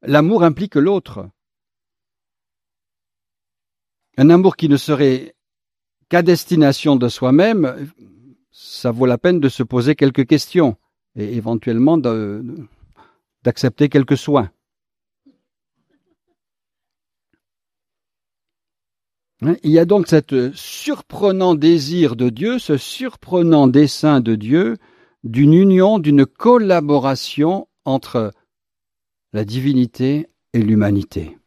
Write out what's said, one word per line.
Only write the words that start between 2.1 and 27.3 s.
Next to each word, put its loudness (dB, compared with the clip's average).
Un 4
amour 4
qui -2
ne 4
serait -2
qu'à 2
destination 2
de 0
soi-même, 0
ça -10
vaut -2
la 0
peine 0
de 0
se -4
poser 0
quelques 0
questions 0
et -8
éventuellement -2
de, -6
d'accepter -2
quelques 0
soins. -2
Hein, 0
il -2
y 6
a 4
donc 0
cet -2
surprenant -4
désir 0
de 0
Dieu, -4
ce -4
surprenant 0
dessein 2
de -2
Dieu, -2
d'une 2
union, 4
d'une 4
collaboration 0